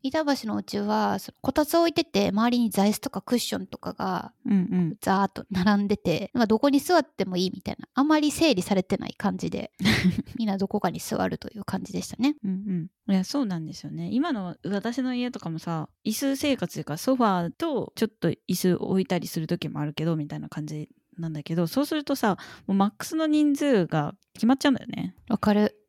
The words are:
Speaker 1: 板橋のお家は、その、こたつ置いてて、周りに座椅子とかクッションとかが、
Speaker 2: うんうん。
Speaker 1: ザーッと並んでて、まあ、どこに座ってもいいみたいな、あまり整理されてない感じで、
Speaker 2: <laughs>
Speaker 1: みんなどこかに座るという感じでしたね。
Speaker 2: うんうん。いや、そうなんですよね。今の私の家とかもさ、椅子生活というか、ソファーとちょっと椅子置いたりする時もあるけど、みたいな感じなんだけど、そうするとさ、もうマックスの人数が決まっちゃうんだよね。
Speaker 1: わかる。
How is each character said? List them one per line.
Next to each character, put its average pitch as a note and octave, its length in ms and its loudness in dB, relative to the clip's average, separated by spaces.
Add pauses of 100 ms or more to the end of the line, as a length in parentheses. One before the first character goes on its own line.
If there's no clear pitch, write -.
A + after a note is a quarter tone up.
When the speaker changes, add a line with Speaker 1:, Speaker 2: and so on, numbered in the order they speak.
Speaker 1:
板 D4+ 220 -2 (120)
橋 A3+ 120 -8
の G#3 60 -2
お - 40 0
家 G3+ 200 -6
は、 G3+ 400 0
そ - 140 -12
の、 - 100 -20
こ C4 100 0
た D4+ 140 2
つ E4 100 0
置 E4+ 140 6
い - 20 -10
て E4 120 2
て、 G3 240 2
周 A3+ 240 2
り B3 60 2
に A#3 120 2
座 G3 140 2
椅 G#3 100 4
子 - 60 -6
と - 100 -6
か F#3+ 100 -8
ク - 140 -2
ッ A#3+ 40 2
シ - 160 -4
ョ - 40 -6
ン F#3 80 -8
と - 100 -16
か - 160 -10
が、 F#3 400 -6 (140)
Speaker 2:
う - 20 -4
ん G#3+ 40 2
う G3+ 40 4
ん。 F3+ 440 0
Speaker 1:
ザ F#3+ 220 2
ー G3 60 2
ッ - 40 -6
と - 180 -12
並 G3+ 320 2
ん G3+ 60 -2
で G3+ 100 0
て、 - 340 -2
ま A#3+ 100 2
あ、 A3 40 4
ど A3 120 4
こ C#4+ 120 4
に C4+ 100 4
座 F4 180 4
っ C#4+ 60 4
て - 200 -4
も F#3 120 -4
い F#3 100 0
い F3+ 40 -2
み F#3 100 -10
た - 120 -10
い - 60 -8
な、 - 140 -16
あ C4 120 2
ま D#4 140 6
り D4 120 2
整 D#4 240 4
理 F3+ 80 0
さ - 120 2
れ F#3 80 4
て - 140 0
な - 120 -6
い - 100 -12
感 F#3 180 -2
じ F3 140 -4
で、 - 280 -8
Speaker 2:
<laughs> - 580 2
Speaker 1:
み A3+ 100 -2
ん - 20 0
な G3 80 0
ど F#3+ 120 -2
こ G#3 120 -2
か F3+ 100 0
に - 100 -8
座 - 280 -2
る - 80 -4
と - 140 -12
い A3 80 -16
う G3 60 -10
感 F#3+ 180 -4
じ F#3 100 -12
で F3+ 80 -4
し - 80 -8
た - 80 -12
ね。 D4 260 2
Speaker 2:
う G3+ 60 -4
ん - 20 -2
う F#3 40 -2 (560)
ん。 - 20 4
い - 20 4
や、 F#3+ 100 2
そ C#4+ 180 -2
う A#3 40 0
な F3+ 120 -4
ん D#3+ 80 -8
で - 80 -10
す - 100 -16
よ D3+ 80 -10
ね。 E3 180 -8
今 C#4+ 220 0
の F#3 320 -6
私 A3 380 -4
の B3+ 120 -2
家 B3 160 -2
と A#3 80 -10
か E3+ 120 -8
も D#3+ 80 -6
さ、 E3 320 -6 (140)
椅 A3 80 -2
子 C#4 240 -2
生 C4+ 200 0
活 - 160 -4
と D3 80 -8
い - 20 -8
う - 20 -8
か、 D3 120 -6
ソ C4 200 2
フ B3 60 2
ァ F#3 260 2
ー - 20 -4
と D4 440 -4
ち - 100 0
ょ - 20 0
っ - 20 -4
と - 220 0
椅 - 240 -4
子 F3+ 220 2
置 - 260 0
い - 40 -2
た F3+ 120 0
り - 80 -4
す - 120 -6
る D#3+ 80 -4
時 F3 220 -4
も D3 120 -6
あ D3 40 -2
る D3+ 80 -4
け D#3 140 -4
ど、 E3+ 100 0
み D3 120 -4
た D#3 80 -8
い D3+ 40 -8
な D3+ 80 -12
感 D3+ 180 -8
じ D3+ 220 -10 (300)
な E3 100 -6
ん D#3 60 -6
だ D3+ 80 -8
け E3 120 -4
ど、 E3+ 120 2
そ C4 160 0
う D4 40 0
す - 80 -4
る D4 100 -2
と C#4 120 -2
さ、 G#3+ 220 2 (280)
も G3 80 0
う - 20 4
マ G3 100 4
ッ G#3+ 60 0
ク - 140 -10
ス D#4+ 100 -4
の D#4+ 100 2
人 D4+ 280 4
数 C4 320 4
が D3+ 280 -2 (180)
決 - 140 0
ま B3+ 80 8
っ - 20 2
ち - 80 -10
ゃ C#4+ 60 6
う - 20 4
ん - 40 2
だ - 60 -8
よ - 40 -14
ね。 - 280 -6 (140)
Speaker 1:
わ A3 80 2
か - 160 2
る。 G#3 240 4 (120)